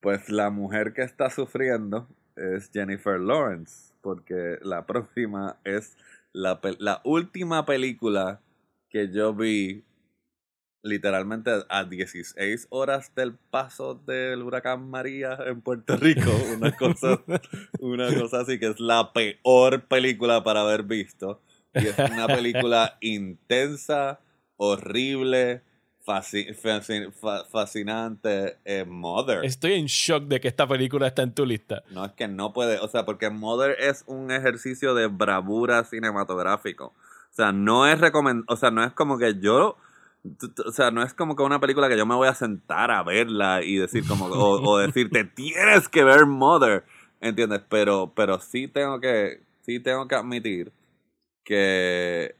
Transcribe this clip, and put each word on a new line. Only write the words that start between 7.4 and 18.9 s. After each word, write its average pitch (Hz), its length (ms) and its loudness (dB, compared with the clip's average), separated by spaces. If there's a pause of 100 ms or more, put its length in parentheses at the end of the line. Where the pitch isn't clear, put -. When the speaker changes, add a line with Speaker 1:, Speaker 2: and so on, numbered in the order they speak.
Speaker 1:
película 113 760 -2 (480)
que 104 240 -4
yo 107 220 0
vi 104 500 -2 (1000)
literalmente 104 680 -4 (160)
a 98 160 -4
dieciséis 92 840 -8
horas 135 440 -6
del 127 220 -4
paso 131 580 -8
del 127 480 -8
huracán 127 480 -8
María 131 560 -8
en 123 140 -8
Puerto 120 360 -4
Rico. 156 340 4 (260)
Una 117 200 -2
cosa, - 440 0 (300)
Speaker 2:
<laughs> - 280 -12
Speaker 1:
una 123 400 -2
cosa 120 220 -2
así 127 180 -2
que 110 120 -2
es 107 100 -6
la 117 320 2